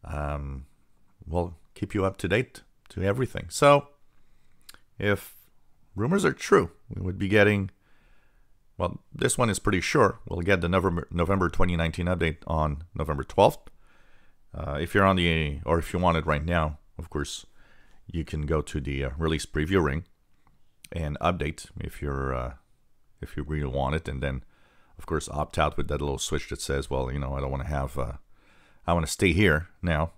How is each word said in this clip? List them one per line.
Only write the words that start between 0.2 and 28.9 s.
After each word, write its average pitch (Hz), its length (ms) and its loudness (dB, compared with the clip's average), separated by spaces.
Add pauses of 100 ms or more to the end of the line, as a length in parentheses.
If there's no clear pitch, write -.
we'll 85 320 -4 (180)
keep - 200 -6
you 98 100 4
up 95 140 0
to 95 100 -4
date 110 340 0 (260)
to - 140 -8
everything. 101 480 -2
So, 143 380 6 (1080)
if 101 380 -2 (580)
rumors 147 300 0
are 143 80 4
true, - 400 2 (160)
we 95 120 -8
would 92 180 -4
be 98 100 -2
getting, 101 420 6 (1040)
well, - 260 -4 (120)
this 127 240 0
one 120 100 4
is 98 120 0
pretty 98 200 2
sure. 107 460 4
We'll 87 140 -6
get 92 200 4
the 87 80 0
November, 87 420 2
November 90 380 2
twenty 87 280 4
nineteen 82 300 0
update 85 320 0 (100)
on 78 340 0 (140)
November 73 260 -4
twelfth. - 480 2 (840)
Uh, 71 280 -6
if 85 120 -4
you're 101 140 6
on 95 100 6
the, 80 480 2
or 82 140 2
if - 140 -4
you 87 80 -2
want 87 160 4
it 80 100 -2
right 76 180 0
now, 80 340 0 (200)
of 82 100 -12
course, - 380 -6 (600)
you 80 180 -6
can 76 180 -6
go 76 180 0
to 73 200 -6
the, 69 240 -4
uh, 65 120 -4
release 80 300 0
preview 82 360 2
ring 73 220 0 (840)
and 76 300 -4
update 80 500 -2 (100)
if - 220 -10
you're, 67 320 -2
uh, 64 200 -6 (680)
if - 140 -12
you 73 80 -6
really 73 200 -4
want 67 300 -2
it, 78 140 -4
and 65 140 -6
then, 67 220 -6 (540)
of - 80 -14
course, 78 240 -4
opt 73 280 -6
out 76 180 2
with 73 120 -2
that 73 140 -2
little 69 160 -4
switch - 320 -4
that - 100 -8
says, 69 300 -4
"Well, 65 200 -2
you 69 80 -6
know, 67 160 -6
I 67 60 -4
don't 67 100 -4
wanna 67 160 -6
have, 69 300 -4
uh, 64 180 -4 (720)
I 87 60 0